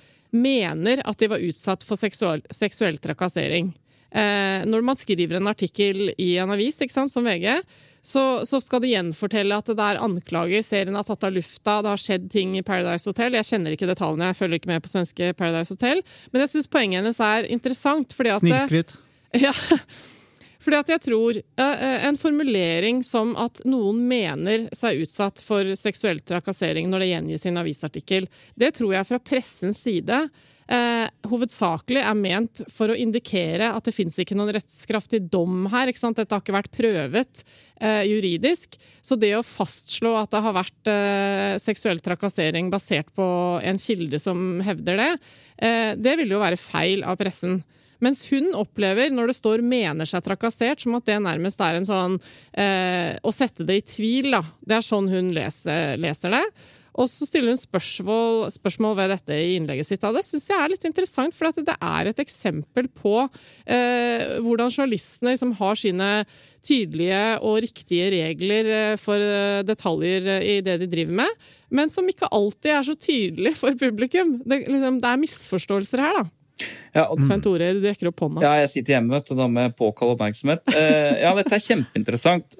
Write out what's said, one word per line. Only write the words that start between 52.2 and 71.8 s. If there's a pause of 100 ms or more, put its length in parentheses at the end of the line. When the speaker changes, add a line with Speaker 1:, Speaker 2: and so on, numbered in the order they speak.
Speaker 1:
eh,
å
sette
det
i
tvil,
da. (180)
Det
er
sånn
hun
leser,
leser
det. (520)
Og
så
stiller
hun
spørsmål,
spørsmål
ved
dette
i
innlegget
sitt.
Og
det
synes
jeg
er
litt
interessant,
for
at
det
er
et
eksempel
på, (360)
eh,
hvordan
journalistene
liksom
har
sine (500)
tydelige (180)
og
riktige
regler,
eh,
for,
eh,
detaljer,
eh,
i
det
de
driver (100)
med, (420)
men